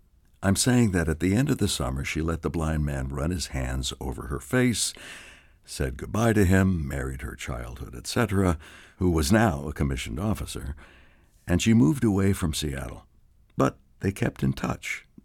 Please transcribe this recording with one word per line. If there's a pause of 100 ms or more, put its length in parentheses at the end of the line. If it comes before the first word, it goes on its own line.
(420)
I'm
saying
that
at
the
end
of
the
summer,
she
let
the
blind
man
run
his
hands
over
her
face, (800)
said
goodbye
to
him,
married
her
childhood,
et
cetera, (400)
who
was
now
a
commissioned
officer, (720)
and
she
moved
away
from
Seattle. (500)
But (240)
they
kept
in
touch, (180)